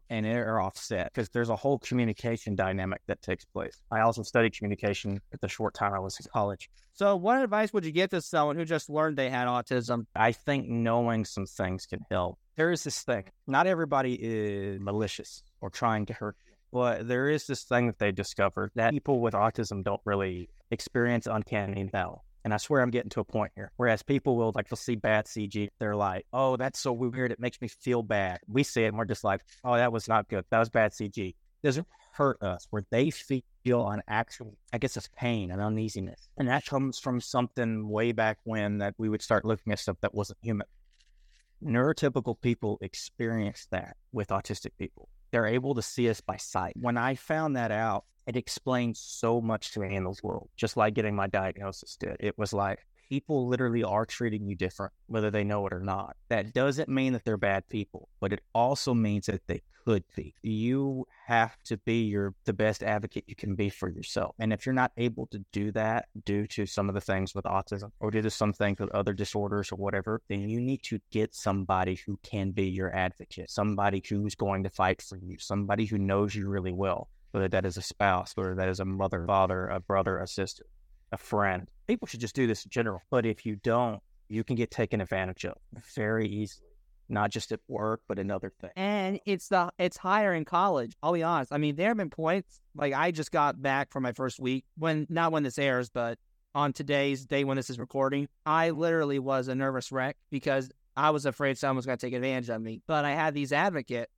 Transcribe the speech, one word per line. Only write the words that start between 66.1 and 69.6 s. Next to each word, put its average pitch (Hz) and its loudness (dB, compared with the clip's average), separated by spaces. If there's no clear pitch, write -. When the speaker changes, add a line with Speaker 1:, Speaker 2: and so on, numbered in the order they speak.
Speaker 1:
due 104 0
to 101 -4
some 98 -2
of 98 -2
the 101 -2
things 95 -2
with 98 -6
autism 98 -4
or 107 -2
due 107 2
to 107 0
some 104 0
things 101 0
with 98 -2
other 101 0
disorders 101 -2